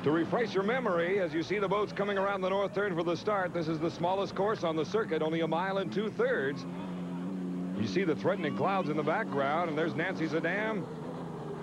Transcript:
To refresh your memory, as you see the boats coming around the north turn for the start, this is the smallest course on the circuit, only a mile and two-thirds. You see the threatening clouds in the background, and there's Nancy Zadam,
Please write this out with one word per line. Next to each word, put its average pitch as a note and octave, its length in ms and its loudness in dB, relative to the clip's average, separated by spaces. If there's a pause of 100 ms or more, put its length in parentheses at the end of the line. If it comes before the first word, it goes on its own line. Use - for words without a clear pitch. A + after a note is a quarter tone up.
To C3+ 80 4
refresh F3 420 2
your F#3+ 100 2
memory, G3 560 2
as E3+ 140 0
you E3 80 0
see F3 160 0
the G3+ 100 2
boats G3+ 240 2
coming G3+ 260 0
around G3 240 0
the F#3 80 0
north G3 260 2
turn G3 200 0
for E3 80 0
the E3+ 140 2
start, F#3+ 360 0
this D#3+ 140 0
is D#3+ 120 -2
the D3 100 0
smallest F#3 460 0
course G3 280 0
on D#3+ 120 2
the D#3 100 2
circuit, F#3 380 0
only E3 180 2
a D#3+ 60 2
mile F3+ 320 0
and F#3 120 -2
two-thirds. F#3+ 720 0 (1160)
You A2 80 0
see F3+ 160 2
the D#3+ 120 2
threatening D#3+ 400 0
clouds E3+ 340 0
in D3+ 80 0
the D3+ 60 0
background, E3 680 0
and D3 80 -2
there's D#3+ 180 0
Nancy E3+ 320 -2
Zadam, F3+ 560 0 (800)